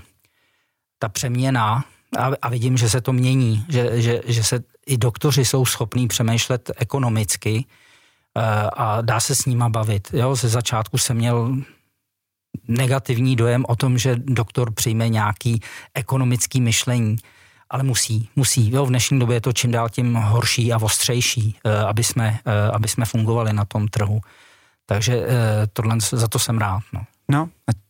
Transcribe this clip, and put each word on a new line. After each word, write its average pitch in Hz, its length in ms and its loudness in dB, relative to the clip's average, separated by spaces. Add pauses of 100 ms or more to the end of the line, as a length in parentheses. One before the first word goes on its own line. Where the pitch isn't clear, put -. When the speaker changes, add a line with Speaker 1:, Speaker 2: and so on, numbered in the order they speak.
(1000)
Speaker 1:
ta 110 100 -4
přeměna 123 720 0 (360)
a, 127 120 0 (100)
a 117 80 -4
vidím, 127 280 0
že 117 120 2
se 127 120 0
to 127 120 -2
mění, 127 560 2
že, 120 320 0
že, 120 260 2
že 117 160 0
se 120 200 -2 (240)
i 135 100 0
doktoři 123 480 2
jsou 131 200 2
schopní 123 420 -2
přemýšlet 113 720 -2
ekonomicky, 110 880 -2 (720)
eh, 113 40 0 (320)
a 113 280 -2
dá 117 180 0
se 135 160 -2
s - 100 -2
nima 120 240 0
bavit. 107 440 -2
Jo, 131 220 0
ze 117 140 0
začátku 113 480 -2
jsem 120 200 -2
měl 120 380 0 (1120)
negativní 127 680 2
dojem 120 320 2
o 113 80 0
tom, 123 220 2
že 123 180 2
doktor 120 580 -2
přijme 113 360 0
nějaký 110 520 0 (320)
ekonomický 127 680 0
myšlení, 117 540 0 (540)
ale 127 140 -4
musí, 113 520 -2
musí. 120 360 2
Jo, 139 140 2
v 127 40 2
dnešní 127 300 2
době 120 160 2
je 113 60 0
to 120 120 0
čím 120 180 0
dál 117 180 0
tím 120 260 0
horší 117 580 2
a 113 80 2
ostřejší, 110 760 0 (100)
eh, 107 120 2
aby 104 260 0
jsme, 110 420 0
eh, 107 260 2
aby 107 160 0
jsme 117 180 -2
fungovali 113 480 0
na 104 120 0
tom 104 220 -2
trhu. 104 340 -2 (720)
Takže, 110 340 0
eh, 107 460 2
tohle, 113 220 0 (160)
za 117 160 0
to 117 120 -2
jsem 113 180 0
rád, 101 260 -2 (100)
no. 90 80 -8 (280)
Speaker 2:
No, 151 200 0 (180)
a 123 40 2 (180)